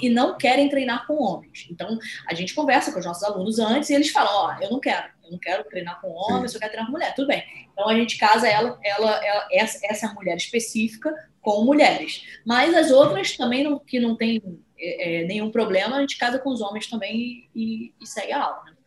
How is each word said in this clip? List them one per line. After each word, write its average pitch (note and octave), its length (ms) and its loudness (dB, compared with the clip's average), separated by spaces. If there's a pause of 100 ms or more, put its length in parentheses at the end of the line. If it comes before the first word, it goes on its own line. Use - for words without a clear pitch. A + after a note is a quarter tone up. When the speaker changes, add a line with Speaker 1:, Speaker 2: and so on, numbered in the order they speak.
Speaker 1:
e B3 80 2
não B3 280 2
querem C4+ 300 4
treinar C4 400 -2
com D4 60 0 (100)
homens. - 480 -6
Então, G3 260 -8 (300)
a E3+ 60 -4
gente F#3 200 -6
conversa C#4+ 380 2
com - 80 -4
os F3 60 -8
nossos E3+ 180 -8
alunos G#3 360 -2
antes A#3 300 2
e D4 40 4
eles D4 160 4
falam, G#3 240 2
"Ó, G3+ 280 0
eu G3 100 -4
não C4 100 -2
quero, F#3+ 260 -2 (160)
eu E3+ 80 -18
não F3 80 -12
quero F#3 260 -4
treinar F3 360 -10
com F#3+ 80 -8
homem, G3+ 300 -2
Speaker 2:
Sim. B3 40 -4
Speaker 1:
eu A#3+ 60 -4
só A3 100 -10
quero G#3+ 120 -6
treinar A3+ 160 -6
com B3 40 -6
mulher." D#4+ 240 -4
Tudo C#4 120 -2
bem. F#3+ 160 0 (280)
Então, G3+ 160 -2
a A3 80 2
gente A3+ 220 0
casa A3+ 320 6
ela, A3+ 340 2
ela, G#3 420 0
ela, G#3 280 -2
essa, G#3+ 300 2
essa A3 300 -4
mulher F3+ 220 -4
específica A3+ 800 -4 (260)
com G#3 240 2
mulheres. C4+ 600 4 (220)
Mas B3+ 300 4
as D#4 160 6
outras C4+ 460 6
também B3+ 260 0
não, D4 160 0
que - 200 -4
não A#3 180 2
tem, A3+ 240 0 (360)
é, E3+ 460 -4
é, - 40 -2
nenhum G#3+ 240 -4
problema, G#3 460 0
a C#4+ 40 2
gente C#4 160 -2
casa B3 220 0
com C#4 100 -4
os A#3+ 120 -4
homens G#3+ 260 -6
também A3+ 680 -6
e, A3+ 460 -6
e A3 60 -18
segue G3 260 -8
a C#4 100 -2
aula, - 220 -8
né? - 60 -20 (160)